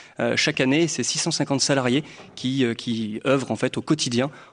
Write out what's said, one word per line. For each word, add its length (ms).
euh, 200
chaque 240
année. 260
C'est 140
six 160
cent 120
cinquante 300
salariés 440
qui, 280
euh, 80
qui 540
œuvrent 240
en 60
fait 200
au 60
quotidien 480